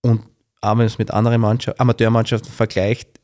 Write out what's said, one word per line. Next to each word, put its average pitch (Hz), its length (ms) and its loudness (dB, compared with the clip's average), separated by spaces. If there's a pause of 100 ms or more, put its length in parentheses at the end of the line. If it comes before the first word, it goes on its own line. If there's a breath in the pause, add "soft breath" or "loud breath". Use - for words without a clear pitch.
Und 113 180 0 (400)
auch 104 120 0
wenn 113 60 2
man 117 80 4
es 110 120 -4
mit 110 120 -4
anderen 117 300 2
Mannschaft-, 110 400 -2
Amateurmannschaften 113 720 0
vergleicht - 560 -2 (160)